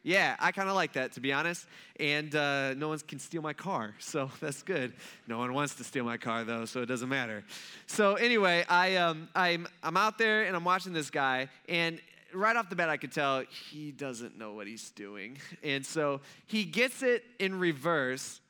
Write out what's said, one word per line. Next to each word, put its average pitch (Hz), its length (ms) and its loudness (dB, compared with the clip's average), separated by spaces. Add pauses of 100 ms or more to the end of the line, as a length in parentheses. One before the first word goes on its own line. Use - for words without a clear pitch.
Yeah, 165 380 2
I 175 140 2
kinda 196 200 -2
like 180 200 2
that, 131 180 -2
to - 80 -12
be 135 140 0
honest. 165 340 -2 (320)
And, 147 340 0
uh, 139 420 2
no 147 120 -4
one 156 120 -4
can 147 200 -12
steal 160 220 -8
my 151 100 -4
car, 143 480 -6
so 135 360 -4
<laughs> - 40 -20
that's 147 240 -6
good. 135 300 -2 (340)
No 117 120 -4
one 123 140 -2
wants 143 220 0
to 123 80 -14
steal 123 220 -4
my 117 100 -2
car, 113 300 -2
though, 113 180 -4
so 123 180 -4
it 120 40 -2
doesn't 127 240 -2
matter. 113 340 -2 (440)
So 202 260 4
anyway, 196 560 6
I, 185 260 6
um, 165 400 2
I'm, 175 320 4 (160)
I'm 165 140 0
out 294 200 2
there, 220 280 4
and 190 100 0
I'm 170 80 -2
watching 180 300 2
this 151 160 -2
guy, 135 400 2 (180)
and 170 320 0 (340)
right 214 220 4
off 214 140 0
the 185 80 -4
bat, 170 100 2
I 151 80 2
could 135 160 -8
tell 139 300 2
he 151 500 -12
doesn't 123 460 -8
know 107 160 -12
what 104 120 -10
he's 107 260 -12
doing. 104 460 -12 (240)
And 139 240 -2
so 143 360 0 (240)
he 214 180 0
gets 233 400 0
it 240 220 2 (140)
in 190 200 0
reverse 143 800 0 (100)